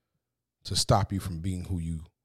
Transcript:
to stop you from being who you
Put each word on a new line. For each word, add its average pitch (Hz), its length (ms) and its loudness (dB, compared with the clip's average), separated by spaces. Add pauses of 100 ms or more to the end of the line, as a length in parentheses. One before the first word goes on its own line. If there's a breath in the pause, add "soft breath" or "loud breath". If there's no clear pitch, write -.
(640)
to 98 100 -4
stop 101 380 4
you 98 60 0
from 87 200 -6
being 90 260 -4
who 87 140 -2
you 82 240 -4 (220)